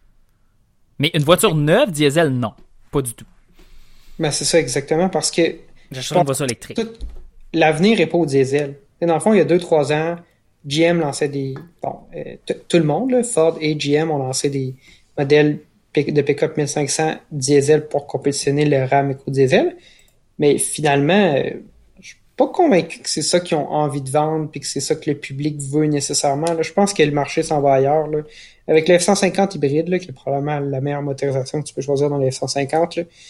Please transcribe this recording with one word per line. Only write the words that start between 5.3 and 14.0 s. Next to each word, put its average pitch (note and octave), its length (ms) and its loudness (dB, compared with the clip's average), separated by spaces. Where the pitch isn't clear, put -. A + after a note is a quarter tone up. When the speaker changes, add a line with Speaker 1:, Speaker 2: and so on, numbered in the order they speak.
Speaker 2:
que F3 120 0
Speaker 1:
J'achèterais C3 120 -12
Speaker 2:
je D3+ 120 -4
Speaker 1:
une F3+ 60 2
Speaker 2:
pense C#3+ 60 2
Speaker 1:
voiture C#3 180 -2
électrique. - 320 -6
Speaker 2:
tout A3+ 120 -2
l'avenir E3 480 4
est D#3+ 60 2
pas E3+ 120 0
au E3 80 2
diesel. C#3 500 0
Et E3+ 60 0
dans E3+ 80 2
le D3+ 60 0
fond, G#3+ 120 2
il G#3 60 6
y - 20 6
a D3+ 40 6
deux, E3 140 4
trois D3+ 340 0
ans, D#3+ 240 -2
G C#3+ 160 0
M E3+ 180 4
lançait D3 280 -2
des, C3+ 260 -6
bon, - 180 -8
euh, - 300 -12
t-, - 140 -6
tout - 80 2
le E3 80 4
monde, E3+ 280 0
là, B3 100 2
Ford D#3+ 380 2
et D3+ 200 -2
G C#3+ 140 -2
M D#3+ 160 0